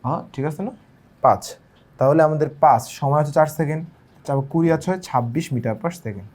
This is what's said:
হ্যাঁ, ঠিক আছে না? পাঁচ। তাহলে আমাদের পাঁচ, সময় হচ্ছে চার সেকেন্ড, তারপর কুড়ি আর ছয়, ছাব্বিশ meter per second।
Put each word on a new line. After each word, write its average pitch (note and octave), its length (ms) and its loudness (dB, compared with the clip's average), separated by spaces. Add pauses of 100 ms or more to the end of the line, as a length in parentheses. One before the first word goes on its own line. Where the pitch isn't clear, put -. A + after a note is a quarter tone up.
হ্যাঁ, D#3 160 -4 (120)
ঠিক C#3 160 -6
আছে D3+ 180 -10
না? C4 40 -10 (520)
পাঁচ। G#2+ 200 4 (560)
তাহলে D3 280 4
আমাদের D3+ 220 0 (140)
পাঁচ, B2+ 180 6 (180)
সময় C#3+ 220 2
হচ্ছে D3 160 -2
চার D3+ 200 4
সেকেন্ড, D#3 240 -2 (440)
তারপর C#3 260 -2
কুড়ি E3 220 2
আর D#3+ 120 0
ছয়, F#3 220 -2
ছাব্বিশ B2 380 -2 (100)
meter A2+ 260 -2
per F3 120 -4 (100)
second। G2 320 -10